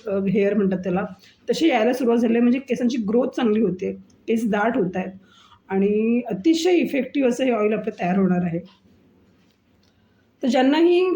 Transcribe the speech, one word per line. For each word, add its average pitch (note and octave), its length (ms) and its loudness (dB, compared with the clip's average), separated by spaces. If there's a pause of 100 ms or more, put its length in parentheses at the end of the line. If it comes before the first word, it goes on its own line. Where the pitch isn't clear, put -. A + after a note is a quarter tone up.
अ, G3 100 -2
हेअर G3 360 0
म्हणतात F#3+ 260 0
त्याला, F#3 260 -2 (440)
तसे A#3+ 180 0
यायला A#3+ 260 2
सुरुवात A#3+ 240 0
झाली A#3 160 2
आहे. A#3 80 2
म्हणजे A#3+ 180 2
केसांची B3+ 380 -2
ग्रोथ A3+ 300 0
चांगली A3 340 0
होते, F#3+ 300 -2 (360)
केस A3+ 220 -2
दाट G#3+ 280 0
होत F#3 180 0
आहेत F#3+ 160 -6 (580)
आणि G#3+ 580 0
अतिशय D#4+ 440 0
इफेक्टिव्ह C#4 580 0
असं B3 140 -2
हे C4 80 0
ऑइल G#3+ 220 0
आपलं G#3+ 280 -6
तयार F#3 160 0
होणार F3+ 260 2
आहे. E3+ 160 -4 (1800)
तर C#4 40 0
ज्यांनाही D#4 680 4